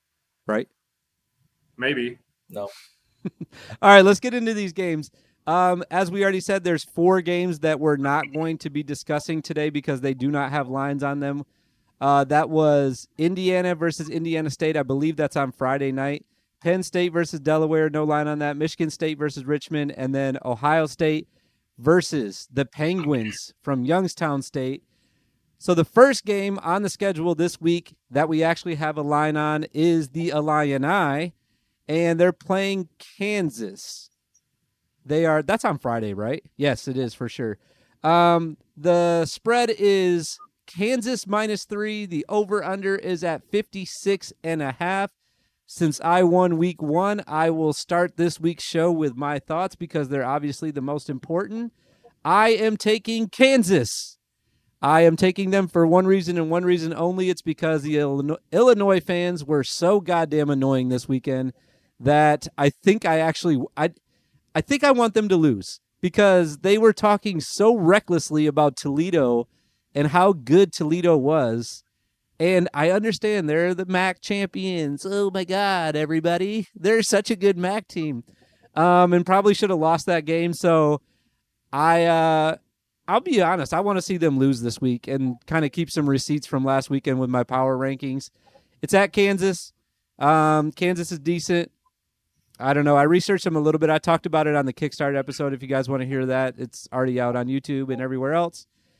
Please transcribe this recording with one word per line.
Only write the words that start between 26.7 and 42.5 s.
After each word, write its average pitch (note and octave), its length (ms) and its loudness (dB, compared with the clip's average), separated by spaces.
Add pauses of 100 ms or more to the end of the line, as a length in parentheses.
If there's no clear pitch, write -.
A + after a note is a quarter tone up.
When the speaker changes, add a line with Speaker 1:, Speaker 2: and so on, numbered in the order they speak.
Speaker 1:
the G3 60 -2
schedule F3 460 -2
this E3 260 -4
week E3+ 360 -2 (140)
that C#3+ 180 0
we D#3+ 140 0
actually E3 340 -2
have D3+ 200 -6
a D3+ 60 -4
line D3 340 0
on D3+ 360 -2
is D#3+ 380 2
the E3 200 -4
Illini, D3+ 1040 -2 (540)
and E3+ 320 0
they're F3+ 120 4
playing F#3+ 560 -4 (100)
Kansas. D3+ 1120 -8 (920)
They D#3 220 0
are, D#3 160 2
that's F#3 220 -2
on E3+ 140 -2
Friday, A2+ 360 -4
right? G#2+ 300 -6 (120)
Yes, C3+ 300 -2
it C3 100 -6
is B2+ 180 -4
for B2 140 -8
sure. A2 300 -8 (460)
Um, E3+ 520 2 (200)
the E3+ 500 2
spread A#3 500 0
is F#3 600 0 (280)
Kansas A3+ 600 -4
minus G#3 380 -4
three. G#3 420 -8
The E3+ 220 -6
over-under G3 680 -2